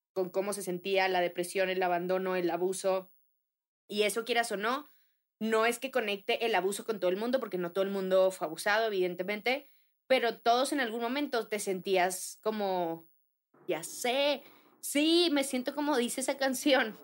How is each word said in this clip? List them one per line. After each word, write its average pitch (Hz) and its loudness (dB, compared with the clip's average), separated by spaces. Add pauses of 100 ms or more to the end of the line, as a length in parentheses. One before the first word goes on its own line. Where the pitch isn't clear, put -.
(160)
con 185 0
cómo 190 -2
se 196 -8
sentía, 190 0
la 185 2
depresión, 175 0
el 185 -2
abandono, 185 0
el 175 0
abuso, 185 -2 (760)
y 208 2
eso, 220 0
quieras 226 0
o 202 -4
no, 247 -2 (540)
no 220 2
es 240 0
que 269 -6
conecte 226 -2
el 226 0
abuso 196 0
con 214 -4
todo 180 2
el 185 0
mundo, 247 0
porque 214 -6
no 175 -4
todo 190 0
el 196 -4
mundo 190 4
fue 185 -6
abusado, 208 0
evidentemente, 202 -2 (380)
pero 233 2
todos 247 4
en 285 0
algún 233 -2
momento 247 -2
te 208 -4
sentías 185 0
como, 185 -2 (600)
"Ya 160 -4
sé, 277 -2 (380)
sí, 330 2
me 277 2
siento 262 -4
como 294 0
dice 240 -2
esa 269 -2
canción", 262 2